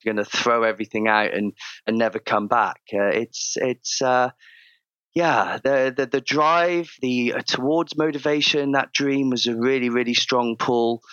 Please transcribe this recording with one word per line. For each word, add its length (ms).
gonna 200
throw 400
everything 420
out 260
and, 200
and 100
never 220
come 300
back." 320
Uh, 140
it's, 500
it's, 460
uh, 280
yeah, 500
the, 320
the, 80
the 160
drive, 720
the, 380
uh, 20
towards 560
motivation, 760
that 200
dream 380
was 160
a 100
really, 320
really 240
strong 460
pull. 420